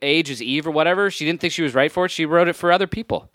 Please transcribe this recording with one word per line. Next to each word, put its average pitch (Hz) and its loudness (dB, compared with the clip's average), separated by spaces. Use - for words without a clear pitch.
age 143 0
as 120 -10
Eve 139 -4
or 160 -4
whatever. 175 2
She 151 -8
didn't 165 -2
think 170 -4
she 170 -4
was 139 -2
right 135 2
for 180 0
it. 180 -4
She 160 -4
wrote 170 4
it 160 -2
for 175 2
other 185 2
people. - -6